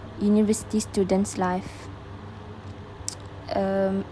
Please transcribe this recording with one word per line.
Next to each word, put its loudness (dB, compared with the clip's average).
university 4
student's 2
life. -2
Um, 2